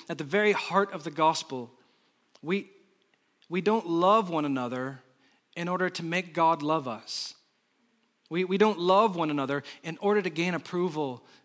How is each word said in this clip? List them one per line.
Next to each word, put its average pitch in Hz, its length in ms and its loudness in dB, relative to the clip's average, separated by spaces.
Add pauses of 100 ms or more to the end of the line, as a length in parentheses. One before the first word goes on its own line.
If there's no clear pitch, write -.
at 156 100 -8
the 156 60 -8
very 202 280 2
heart 196 400 0
of 170 120 -10
the 165 60 -8
gospel. 147 600 0 (720)
We, 180 280 -2 (800)
we 180 100 -2
don't 214 260 2
love 180 440 4
one 151 160 0
another 127 540 -4 (540)
in 170 140 -6
order 180 220 0
to 180 120 -8
make 175 300 -4
God 160 300 2
love 151 260 -2
us. - 460 -10 (960)
We, 180 140 -2
we 190 120 0
don't 202 220 4
love 190 380 4
one 160 140 0
another 143 320 -2 (200)
in 160 180 -10
order 208 220 2
to 175 80 -4
gain 170 240 -2
approval, 156 680 -4 (200)